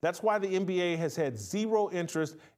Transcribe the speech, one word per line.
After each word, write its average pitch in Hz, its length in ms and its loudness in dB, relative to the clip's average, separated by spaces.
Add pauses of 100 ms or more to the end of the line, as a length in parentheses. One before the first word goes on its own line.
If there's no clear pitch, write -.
That's 175 200 0
why 214 160 2
the 190 160 0
N 190 100 2
B 185 160 0
A 175 160 2
has 160 200 -2
had 139 200 0
zero 208 540 0
interest 160 460 -2 (220)